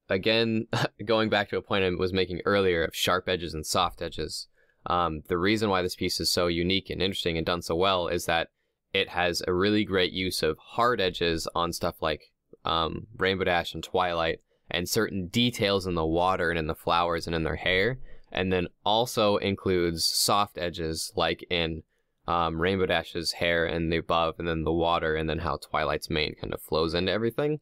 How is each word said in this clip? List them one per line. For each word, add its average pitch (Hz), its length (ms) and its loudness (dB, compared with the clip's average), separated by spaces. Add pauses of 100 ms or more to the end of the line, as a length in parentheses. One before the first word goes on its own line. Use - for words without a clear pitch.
again, 113 640 2
<laughs> 110 340 -4
going 110 240 2
back 101 200 2
to 101 80 -2
a 92 40 -4
point 98 240 0
I 92 60 2
was 90 220 0
making 92 320 0
earlier 95 380 4
of - 120 -2
sharp 90 340 0
edges 85 240 -2
and 78 120 -6
soft 90 360 0
edges, 78 460 -6 (400)
um, 82 400 0
the 92 100 0
reason 104 320 2
why 95 120 2
this 90 140 -2
piece - 240 -4
is 85 100 -2
so 87 180 2
unique 87 420 0
and 80 120 -4
interesting 90 360 -2
and 78 80 -2
done 87 160 -2
so 85 140 -4
well 90 320 2
is 87 180 -2
that 82 240 0 (440)
it 95 160 0
has 90 380 0
a 90 60 0
really 104 300 2
great 90 300 0
use 92 300 -4
of 78 160 2
hard 117 420 0
edges 85 520 0
on 85 200 0
stuff - 280 -4
like, 80 300 -2 (340)
um, 82 420 -2 (100)
Rainbow 92 260 0
Dash 87 300 0
and 80 100 -10
Twilight 85 560 0 (320)
and 90 160 -2
certain 98 400 -2
details 101 580 0
in 90 100 -2
the 80 100 0
water 87 440 2
and 85 100 0
in 78 80 -2
the 78 80 -2
flowers 85 520 0
and 82 80 -2
in 80 80 0
their 76 140 -2
hair, 98 420 0 (320)
and 95 200 -2
then 90 160 0 (180)
also 107 520 2
includes 87 680 0
soft - 520 0
edges 80 580 -4
like 82 340 0
in, 82 340 -2 (440)
um, 82 340 0
Rainbow 92 240 2
Dash's 85 480 -2
hair 85 320 2
and 82 260 0
the 82 60 2
above 82 420 0
and 85 80 -4
then 82 160 -2
the 80 100 0
water 82 420 2
and 80 140 -2
then 78 100 -2
how 78 180 -4
Twilight's 76 520 -4
mane 76 300 -2
kind - 140 -10
of - 80 -8
flows 78 320 0
into 90 180 0
everything 117 500 -2